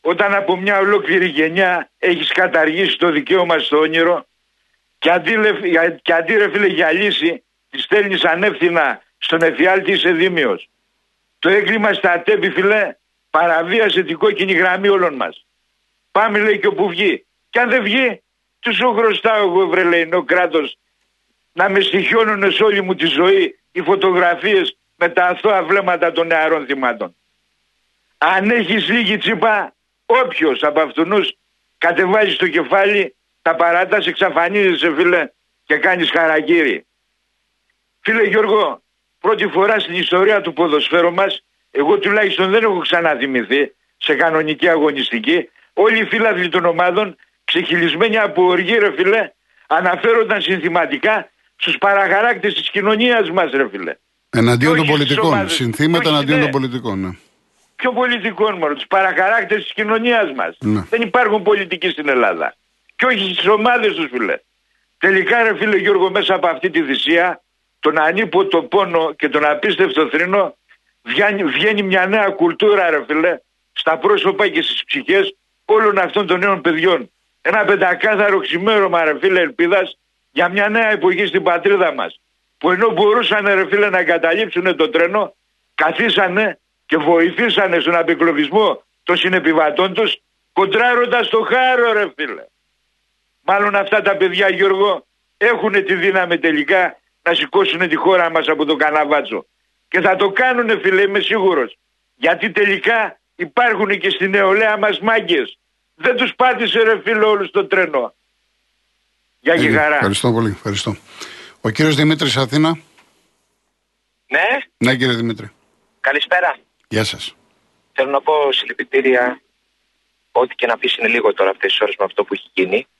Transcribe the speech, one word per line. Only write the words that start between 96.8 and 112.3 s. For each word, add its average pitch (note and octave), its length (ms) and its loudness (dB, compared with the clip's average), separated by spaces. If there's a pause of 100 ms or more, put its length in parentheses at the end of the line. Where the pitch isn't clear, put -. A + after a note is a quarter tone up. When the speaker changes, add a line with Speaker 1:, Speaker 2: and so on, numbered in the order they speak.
Speaker 1:
να E3+ 120 0
σηκώσουνε F#3+ 520 0
τη D#3+ 100 -2
χώρα E3+ 340 2
μας D#3+ 180 -2
από D#3 160 0
το D3+ 120 0
καναβάτσο. D3 680 -2 (420)
Και F#3 120 -2
θα F#3+ 160 2
το G3 140 0
κάνουνε, A#3+ 480 0
φίλε, F#3+ 240 2
είμαι G3+ 180 0
σίγουρος. F#3 580 -2 (360)
Γιατί F#3 360 -2
τελικά G3+ 720 -2 (140)
υπάρχουνε G3+ 600 0
και F#3+ 140 -2
στη F#3 180 -2
νεολαία G3+ 480 2
μας G3+ 240 -2
μάγκες. E3+ 580 -2 (360)
Δεν B3 220 -2
τους - 180 -4
πάτησε, A#3 480 0
ρε A3 220 2
φίλε, G#3+ 200 0
όλους G#3 260 0
το G3 160 -2
τρένο. D#3 480 -2 (1300)
Γεια D#3 140 2
και E3 60 0
Speaker 2:
Έγινε. - 180 2
Speaker 1:
χαρά. D3+ 160 2
Speaker 2:
Ευχαριστώ A#2 380 0
πολύ, A2+ 180 0
ευχαριστώ. G2+ 460 -6 (640)
Ο A2 100 -2
κύριος D#3 240 2
Δημήτρης, D3+ 420 0